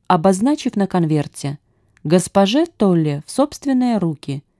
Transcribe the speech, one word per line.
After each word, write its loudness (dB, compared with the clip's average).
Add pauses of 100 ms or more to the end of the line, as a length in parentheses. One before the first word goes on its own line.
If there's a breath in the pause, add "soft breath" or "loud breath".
обозначив 0
на 0
конверте: -2 (420)
«Госпоже 2
Толле 0
в -20
собственные -2
руки. -6 (180)